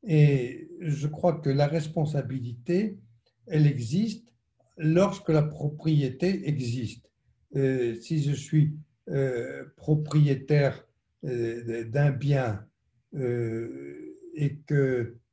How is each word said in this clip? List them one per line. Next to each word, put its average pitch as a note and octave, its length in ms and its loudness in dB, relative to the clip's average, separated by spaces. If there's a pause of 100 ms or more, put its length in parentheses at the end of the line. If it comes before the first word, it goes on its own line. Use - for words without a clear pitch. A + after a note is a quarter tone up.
Et C#3+ 640 4 (120)
je D3+ 260 -4
crois E3 340 0
que C#3 100 -2
la C#3+ 160 2
responsabilité, D3+ 1300 -2 (480)
elle D3+ 200 4
existe C#3 640 -2 (440)
lorsque F3 520 2
la D#3 140 4
propriété D3+ 1040 0
existe. B2 640 -4 (440)
Euh, C3 460 0
si D#3 220 -2
je C#3+ 100 0
suis, - 440 2 (320)
euh, C3+ 560 -4 (120)
propriétaire, D3 1080 2 (380)
euh, A#2 600 -4
d'un C#3 260 2
bien, B2+ 560 0 (480)
euh, A#2+ 1040 -6 (180)
et C#3+ 220 -2 (100)
que C3 520 0 (140)